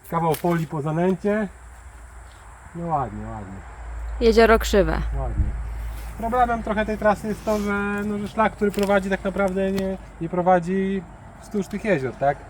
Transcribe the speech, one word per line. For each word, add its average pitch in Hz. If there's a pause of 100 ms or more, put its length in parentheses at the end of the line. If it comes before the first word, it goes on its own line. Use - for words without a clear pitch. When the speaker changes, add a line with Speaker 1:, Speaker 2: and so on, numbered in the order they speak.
(120)
Speaker 1:
kawał 165
folii 170
po 156
zanęcie. 185 (1300)
No 170
ładnie, 113
ładnie. 101 (680)
Speaker 2:
Jezioro 226
Krzywe. 170 (180)
Speaker 1:
Ładnie. 123 (720)
Problemem 233
trochę 214
tej 214
trasy 214
jest -
to, 214
że, 202 (320)
no, 208
że 208
szlak, 208
który 208
prowadzi, 196
tak 190
naprawdę 190
nie, 190 (240)
nie 165
prowadzi 185 (380)
wzdłuż -
tych 208
jezior, 135
tak? 139 (120)